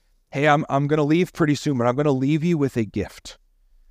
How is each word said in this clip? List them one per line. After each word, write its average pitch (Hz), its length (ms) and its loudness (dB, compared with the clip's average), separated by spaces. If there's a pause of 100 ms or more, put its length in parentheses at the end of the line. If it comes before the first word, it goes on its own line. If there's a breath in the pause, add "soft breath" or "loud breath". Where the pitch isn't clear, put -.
(300)
"Hey, 143 180 0
I'm, 147 200 4
I'm 139 180 0
gonna 151 180 0
leave 165 280 2
pretty 151 220 2
soon, 139 240 -2
but 117 80 2
I'm 123 100 2
gonna 147 160 2
leave 143 320 0
you 170 140 0
with 139 180 -2
a 117 80 0
gift. - 540 -10 (520)